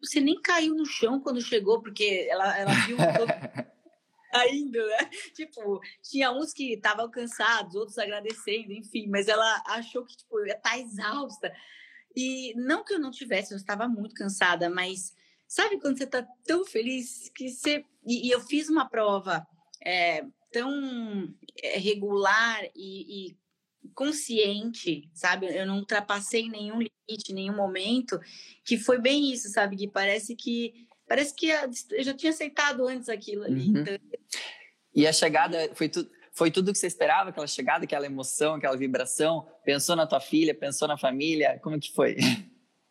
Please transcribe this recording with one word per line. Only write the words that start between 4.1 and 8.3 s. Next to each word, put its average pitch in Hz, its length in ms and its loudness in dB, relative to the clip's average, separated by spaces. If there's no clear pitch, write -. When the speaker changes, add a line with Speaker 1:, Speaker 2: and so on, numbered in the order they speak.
Speaker 1:
caindo, 247 560 2
né? 254 220 0
Tipo, 214 440 -6
tinha 269 300 0
uns 302 220 -4
que 262 200 -4
estavam 214 360 0
cansados, 226 680 0
outros 208 240 -6
agradecendo, 208 720 -4